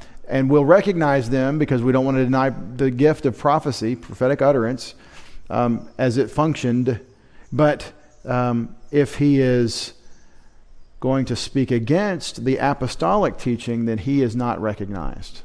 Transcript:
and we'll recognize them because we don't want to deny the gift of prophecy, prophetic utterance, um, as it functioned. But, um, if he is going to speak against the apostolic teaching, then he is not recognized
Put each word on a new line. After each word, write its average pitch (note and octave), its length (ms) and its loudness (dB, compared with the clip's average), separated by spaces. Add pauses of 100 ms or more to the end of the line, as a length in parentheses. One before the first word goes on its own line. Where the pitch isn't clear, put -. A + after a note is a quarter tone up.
(300)
and C3 200 2
we'll C#3+ 160 6
recognize D#3 640 4
them C3+ 280 0
because C3 240 2
we C3 80 2
don't C3 140 2
want C3+ 140 0
to C3 60 2
deny C3 260 2
the B2+ 400 -2
gift C#3+ 340 2
of B2 140 0
prophecy, C#3+ 580 0
prophetic B2+ 460 -2
utterance, C3 520 0 (540)
um, A#2 480 0
as B2+ 220 0
it B2 120 0
functioned. B2 720 0 (500)
But, C#3+ 420 0 (340)
um, A#2+ 500 -2 (140)
if C#3+ 240 2
he C#3+ 260 4
is B2 540 0 (1080)
going C3 240 0
to A#2+ 100 -4
speak C3 360 -2
against D3 720 -2
the C3 140 0
apostolic C#3+ 800 0
teaching, A#2 480 -2
then A2+ 100 -2
he C#3 240 0
is A#2 160 0
not A#2+ 240 -4
recognized G2 840 -6